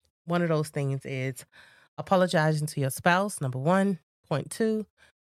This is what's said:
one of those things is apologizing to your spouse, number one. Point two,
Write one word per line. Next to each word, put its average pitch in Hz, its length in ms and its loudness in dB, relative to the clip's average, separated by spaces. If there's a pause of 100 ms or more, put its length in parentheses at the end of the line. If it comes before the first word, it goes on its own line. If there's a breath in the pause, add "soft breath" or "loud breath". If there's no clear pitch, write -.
(260)
one 175 160 0
of 170 80 0
those 156 200 0
things 139 360 -4
is 131 400 -6 (520 loud breath)
apologizing 156 720 2
to - 140 -6
your 135 80 0
spouse, 185 520 0
number 127 180 -4
one. 185 400 2 (280)
Point - 220 -2
two, 220 360 -2 (420 soft breath)